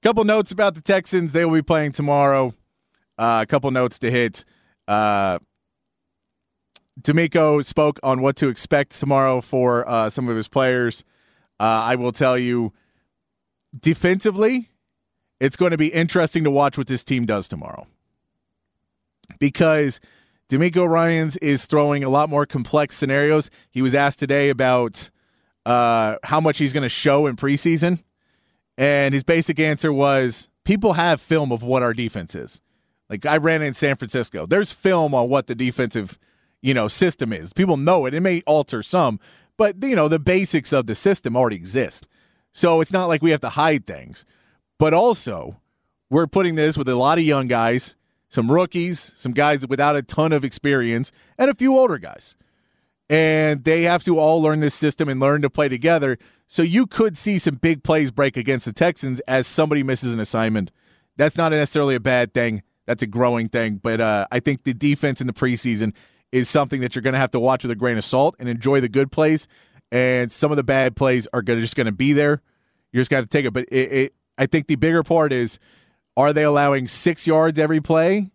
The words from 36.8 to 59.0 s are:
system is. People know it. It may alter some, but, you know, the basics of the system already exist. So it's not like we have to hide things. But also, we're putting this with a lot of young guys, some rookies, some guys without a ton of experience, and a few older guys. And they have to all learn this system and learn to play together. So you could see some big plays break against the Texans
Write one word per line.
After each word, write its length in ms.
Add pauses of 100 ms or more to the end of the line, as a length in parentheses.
system 460
is. 200
People 220
know 300
it. 80
It 80
may 240
alter 380
some, 360 (380)
but, 260
you 120
know, 120
the 120
basics 520
of 140
the 80
system 420
already 200
exist. 520 (460)
So 280
it's 120
not 140
like 160
we 80
have 100
to 80
hide 380
things. 380 (520)
But 160
also, 640 (500)
we're 180
putting 260
this 240
with 100
a 80
lot 220
of 60
young 240
guys, 480 (340)
some 220
rookies, 640
some 160
guys 360
without 280
a 80
ton 280
of 140
experience, 640 (260)
and 120
a 60
few 200
older 220
guys. 380 (720)
And 540
they 200
have 200
to 160
all 200
learn 200
this 160
system 340
and 100
learn 220
to 80
play 180
together. 520 (260)
So 160
you 240
could 320
see 220
some 160
big 260
plays 300
break 260
against 300
the 60
Texans 480